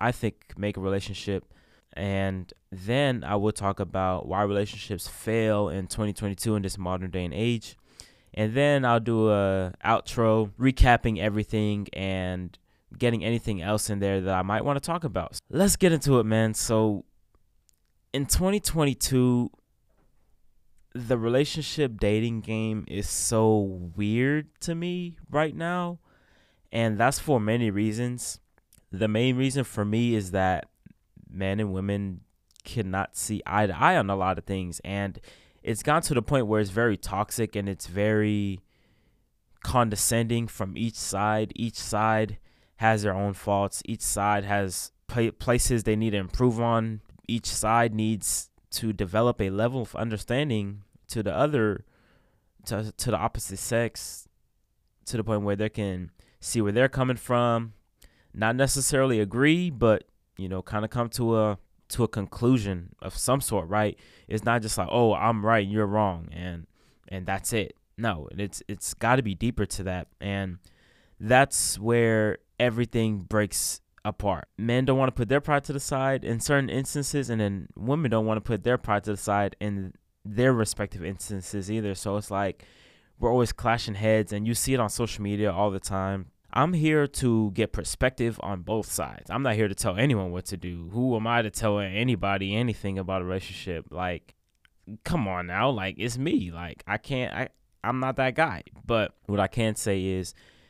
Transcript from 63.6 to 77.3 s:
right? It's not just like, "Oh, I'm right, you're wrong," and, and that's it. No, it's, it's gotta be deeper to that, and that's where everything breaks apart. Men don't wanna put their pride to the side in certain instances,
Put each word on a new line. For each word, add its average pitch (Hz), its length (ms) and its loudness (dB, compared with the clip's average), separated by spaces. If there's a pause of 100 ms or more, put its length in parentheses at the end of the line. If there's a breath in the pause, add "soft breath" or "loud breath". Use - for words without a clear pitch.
right? 104 300 0 (300 loud breath)
It's 104 160 -4
not 117 180 2
just 107 140 -4
like, 92 140 -2
"Oh, 113 240 6
I'm 104 300 0
right, 110 220 4
you're 107 200 0
wrong," 98 460 0
and, 87 340 -10 (420 soft breath)
and 92 180 -8
that's 95 260 -4
it. 110 240 -2 (200)
No, 98 360 -4
it's, 98 360 -8
it's - 260 -8
gotta 123 280 2
be 98 120 -4
deeper 113 320 -2
to - 180 -8
that, 92 240 -6 (120)
and 98 380 -6 (640 soft breath)
that's 127 580 4
where 113 600 2 (200)
everything 113 640 0
breaks - 600 -2 (240)
apart. - 440 -4 (100)
Men 117 260 0
don't 135 140 4
wanna 131 140 2
put 117 160 -2
their 139 120 4
pride 143 240 0
to - 80 -8
the 139 80 -6
side 135 440 -2
in 117 160 -2
certain 139 280 2
instances, 135 640 -4